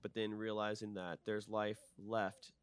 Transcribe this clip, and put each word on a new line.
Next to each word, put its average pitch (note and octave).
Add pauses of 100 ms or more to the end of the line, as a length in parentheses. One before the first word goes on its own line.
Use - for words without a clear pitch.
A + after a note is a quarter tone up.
but G#2
then G#2+
realizing G#2+
that F2+
there's G#2+
life G#2+ (180)
left G2+ (120)